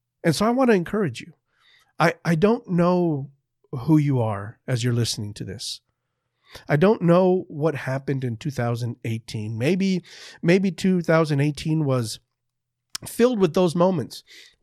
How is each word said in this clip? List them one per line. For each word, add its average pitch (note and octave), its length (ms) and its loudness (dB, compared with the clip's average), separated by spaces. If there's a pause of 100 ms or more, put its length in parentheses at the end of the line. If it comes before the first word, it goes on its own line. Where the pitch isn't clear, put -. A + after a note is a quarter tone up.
(220)
And E3 100 0
so G#3 140 0
I A#3 40 2
want B3 200 2
to G#3+ 60 6
encourage F3 440 -4
you. - 120 -20 (640)
I, E3 160 2 (100)
I E3 120 2
don't G#3 340 2
know E3+ 640 0 (400)
who D3 260 2
you C#3+ 220 2
are G#2+ 480 -4
as A#2+ 160 -2
you're B2 80 0
listening A2+ 420 -4
to B2 100 -12
this. - 360 -12 (880)
I D3+ 80 2
don't F#3+ 240 4
know F#3 480 4
what D3+ 260 -2
happened C3+ 500 -6
in A#2 120 -4
two - 140 -8
thousand A#2+ 460 -4 (100)
eighteen. A2+ 500 -8
Maybe, F3+ 460 0 (400)
maybe F#3 280 2
two F#3 300 0
thousand D#3+ 400 2
eighteen D3+ 460 0
was B2 340 -2 (840)
filled A#3+ 320 2
with F3 160 2
those F3+ 200 2
moments F3+ 480 0 (400)